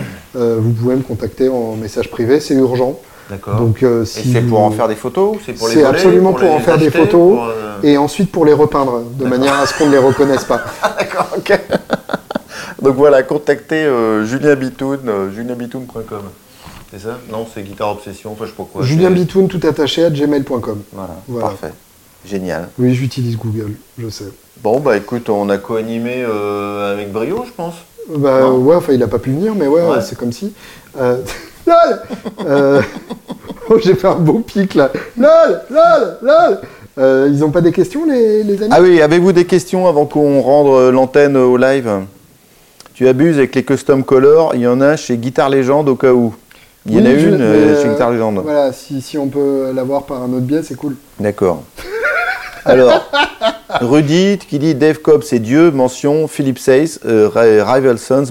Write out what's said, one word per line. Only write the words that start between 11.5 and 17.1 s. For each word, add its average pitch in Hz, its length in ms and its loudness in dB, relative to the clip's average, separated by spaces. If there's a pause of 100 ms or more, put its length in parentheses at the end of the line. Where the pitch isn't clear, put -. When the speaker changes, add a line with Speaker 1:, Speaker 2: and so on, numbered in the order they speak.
Speaker 2:
Donc 135 140 2
voilà, 139 280 4
contactez, 147 600 -4
euh, 113 420 0
Julien 139 300 0
Bitoun, 135 520 -6
euh, 98 240 -4
julienbitoun 120 540 -10
point 117 220 -14
com. 104 140 -12 (680)
C'est 101 100 -18
ça ? 117 180 -12 (120)